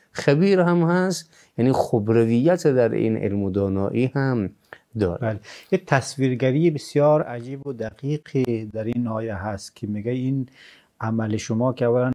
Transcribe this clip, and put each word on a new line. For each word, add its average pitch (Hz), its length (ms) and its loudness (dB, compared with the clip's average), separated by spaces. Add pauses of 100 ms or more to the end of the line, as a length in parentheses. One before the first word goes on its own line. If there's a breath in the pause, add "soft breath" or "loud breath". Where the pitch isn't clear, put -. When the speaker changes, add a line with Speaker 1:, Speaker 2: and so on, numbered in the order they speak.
(120)
Speaker 1:
خبیر 185 480 4
هم 175 220 4
هست، 180 480 0 (280 soft breath)
یعنی 123 140 2
خبرویت 117 920 2
در 120 220 4
این 110 280 0
علم 101 260 -2
و 98 80 -2
دانایی 98 640 0
هم 127 360 0 (480 loud breath)
داره. 90 220 -2
Speaker 2:
بله. 110 200 -4 (320 loud breath)
یه 185 140 0
تصویرگری 131 840 0
بسیار 151 520 2
عجیب 127 440 -10
و 143 60 -8
دقیقی 120 1000 -4
در 110 120 -6
این 120 220 -2
آیه 113 280 -4
هست 98 420 -8
که - 100 -8
میگه 104 240 -4
این 127 380 -2 (520 soft breath)
عمل 110 360 -2
شما 117 360 0
که 123 120 -2
اولاً 123 300 2